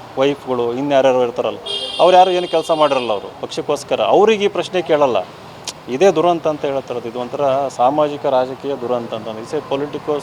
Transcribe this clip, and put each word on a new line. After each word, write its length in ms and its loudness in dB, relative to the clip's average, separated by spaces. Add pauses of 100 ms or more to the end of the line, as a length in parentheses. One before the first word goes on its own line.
(180)
ವೈಫ್ಗಳು, 540 0
ಇನ್ಯಾರ್ಯಾರು 500 2
ಇರ್ತಾರಲ್ಲ, 360 -2 (420)
ಅವ್ರು 160 6
ಯಾರು 140 8
ಏನು 180 -2
ಕೆಲಸ 220 0
ಮಾಡಿರಲ್ಲ 420 2
ಅವರು 280 -8
ಪಕ್ಷಕ್ಕೋಸ್ಕರ, 640 -4
ಅವ್ರಿಗೆ 420 4
ಈ 40 2
ಪ್ರಶ್ನೆ 340 -4
ಕೇಳಲ್ಲ. 340 2 (720)
ಇದೇ 220 4
ದುರಂತ 380 2
ಅಂತ 160 -2
ಹೇಳ್ತಿರೋದು. 440 -6
ಇದು 120 -8
ಒಂಥರ 480 -2
ಸಾಮಾಜಿಕ 580 0
ರಾಜಕೀಯ 500 -2
ದುರಂತ 380 -4
ಅಂತಂದು, 280 -10
it's 220 -6
a 100 -4
politico 480 -4